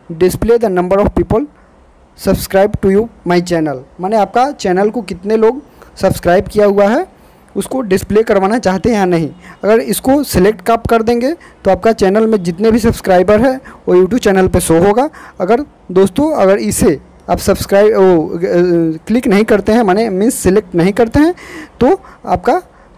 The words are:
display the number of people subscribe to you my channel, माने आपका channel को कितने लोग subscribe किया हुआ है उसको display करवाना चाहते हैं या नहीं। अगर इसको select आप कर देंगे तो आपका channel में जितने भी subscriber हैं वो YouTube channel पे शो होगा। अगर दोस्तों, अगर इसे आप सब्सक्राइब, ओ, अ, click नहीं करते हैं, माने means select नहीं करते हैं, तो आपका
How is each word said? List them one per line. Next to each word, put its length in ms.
display 480
the 100
number 280
of 120
people 360
subscribe 560
to 160
you 160
my 140
channel, 380
माने 160
आपका 340
channel 380
को 120
कितने 360
लोग 260
subscribe 500
किया 180
हुआ 220
है 200
उसको 260
display 420
करवाना 360
चाहते 300
हैं 80
या 80
नहीं। 240
अगर 160
इसको 440
select 460
आप 180
कर 160
देंगे 300
तो 380
आपका 200
channel 360
में 160
जितने 280
भी 80
subscriber 640
हैं 200
वो 80
YouTube 240
channel 280
पे 120
शो 200
होगा। 300
अगर 240
दोस्तों, 400
अगर 260
इसे 420
आप 80
सब्सक्राइब, 580
ओ, 320
अ, 120
click 200
नहीं 160
करते 280
हैं, 100
माने 280
means 260
select 400
नहीं 180
करते 260
हैं, 160
तो 220
आपका 360